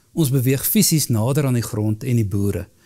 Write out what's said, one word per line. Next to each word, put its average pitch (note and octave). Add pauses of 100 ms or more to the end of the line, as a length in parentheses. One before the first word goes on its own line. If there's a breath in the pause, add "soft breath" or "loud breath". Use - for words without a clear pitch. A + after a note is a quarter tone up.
(120 soft breath)
ons D#3
beweeg C3
fisies E3
nader C3
aan B2+
die A2+
grond G#2+
en B2
die A#2
boere, G2 (200 soft breath)